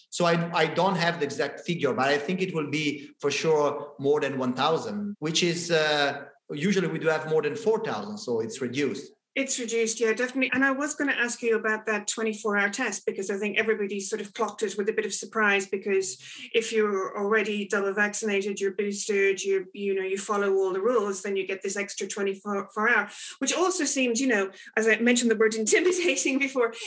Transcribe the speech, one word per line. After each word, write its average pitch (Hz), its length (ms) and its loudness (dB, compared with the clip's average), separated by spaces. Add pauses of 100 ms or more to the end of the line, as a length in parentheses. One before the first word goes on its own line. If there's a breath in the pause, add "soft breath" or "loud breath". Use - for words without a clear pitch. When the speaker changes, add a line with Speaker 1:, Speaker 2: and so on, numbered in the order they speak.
Speaker 1:
So - 180 0
I, 170 260 2
I 160 140 4
don't 175 300 2
have 165 240 0
the 147 40 2
exact 131 360 -4
figure, 139 340 0
but 131 140 2
I 143 100 4
think 185 240 -2
it 185 120 -2
will 147 160 -2
be 147 480 -2
for 143 120 0
sure 147 680 2
more 143 220 4
than 135 160 -2
one 127 160 0
thousand, 120 680 -2
which 160 220 0
is, 170 280 0
uh, 151 540 2 (260)
usually 170 380 0
we 156 100 -4
do 147 100 0
have 156 220 0
more 156 100 4
than 147 160 -2
four 214 260 2
thousand, 107 360 -6
so 117 220 -2
it's 107 200 -6
reduced. 123 520 -2 (220)
Speaker 2:
It's 269 240 -2
reduced, 226 400 0
yeah, 220 140 2
definitely. 247 400 -2
And 269 100 2
I 269 100 4
was 294 220 -4
gonna 277 240 -2
ask 240 220 -2
you 226 160 2
about 214 300 -2
that 208 200 -2
twenty-four 214 520 -2
hour 202 100 2
test, 214 380 -4
because 202 240 -4
I 202 80 -2
think 208 200 -2
everybody 208 400 0
sort 208 220 -4
of - 140 -12
clocked 214 280 -4
it 196 140 -2
with 208 140 0
a - 20 -2
bit 214 140 -2
of 196 80 -4
surprise, 202 520 2
because 196 520 -2 (340 loud breath)
if 226 180 2
you're 208 480 0
already 208 480 0
double 196 280 -2
vaccinated, 202 680 0
you're 196 140 0
boosted, 202 680 0
you, 196 300 0
you 202 220 -2
know, 190 80 -2
you 190 160 -2
follow 202 380 0
all 190 180 2
the 190 80 -2
rules, 208 400 0
then 202 120 -4
you 190 120 -2
get 190 160 -6
this 202 160 -4
extra 202 280 -6
twenty-four 196 600 -4 (220)
hour, 208 180 2 (300 loud breath)
which 269 160 0
also 349 320 2
seems, 247 340 2
you 269 60 0
know, 202 240 2 (260 loud breath)
as 220 100 2
I 220 100 6
mentioned 240 340 4
the 214 60 4
word 220 180 4
<laughs> 220 80 -2
intimidating 330 760 2
before, 262 360 0 (120)